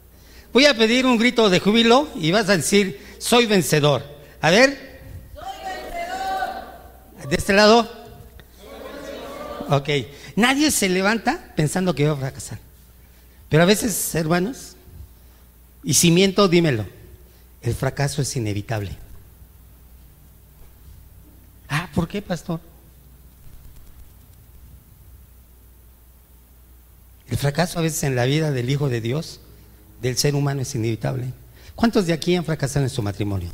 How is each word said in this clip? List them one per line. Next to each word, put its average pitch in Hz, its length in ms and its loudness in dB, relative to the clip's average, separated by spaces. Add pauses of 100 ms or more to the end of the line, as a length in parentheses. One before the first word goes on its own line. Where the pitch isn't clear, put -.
(520)
Voy 277 140 6
a 277 100 4
pedir 233 300 4
un 247 120 4
grito 226 320 4
de 180 80 4
júbilo 233 560 4
y 160 160 -2
vas 196 180 2
a 202 80 4
decir, 185 480 0 (140)
"Soy 240 280 2
vencedor". 151 580 2 (360)
A 151 100 2
ver. 269 500 2 (340)
"Soy 640 100 -16 (200)
vencedor". 740 1600 -8
¿De 165 80 0
este 196 160 -2
lado? 214 300 8
"Soy - 960 -18
vencedor". - 960 -8
Ok. 143 140 0 (480)
Nadie 269 340 4
se 196 200 0
levanta 214 680 -2
pensando 170 380 0
que 143 120 0
va 151 60 2
a 147 40 -2
fracasar. 131 420 -10 (880)
Pero 156 140 4
a 175 40 6
veces, 208 480 0
hermanos, 175 640 -2 (1040)
y 160 120 -2
si 170 160 4
miento, 196 360 4
dímelo, 160 380 2 (760)
el 117 120 -2
fracaso 139 460 -4
es 127 160 -6
inevitable. 104 580 -6 (2750)
Ah, 165 240 -4
¿por 170 120 -2
qué, 202 140 -8
pastor? 165 400 -8 (4000)
El 117 100 -4
fracaso 160 400 -2
a 165 40 0
veces 160 200 -2
en 139 120 0
la 123 120 2
vida 151 240 0
del 123 180 -2
Hijo 139 220 0
de 120 100 -2
Dios, 123 400 -6 (640)
del 123 160 -2
ser 147 160 0
humano, 139 260 -2
es 123 140 -6
inevitable. 123 580 -4 (420)
¿Cuántos 220 320 0
de 170 60 0
aquí 175 240 0
han 170 80 -2
fracasado 143 400 -2
en 120 60 -2
su 120 120 -4
matrimonio? 98 520 -4